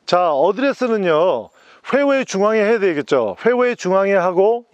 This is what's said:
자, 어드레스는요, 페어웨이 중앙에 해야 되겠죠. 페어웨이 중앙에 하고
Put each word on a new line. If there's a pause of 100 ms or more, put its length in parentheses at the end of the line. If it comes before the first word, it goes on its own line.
자,
어드레스는요, (420)
페어웨이
중앙에
해야
되겠죠.
페어웨이
중앙에
하고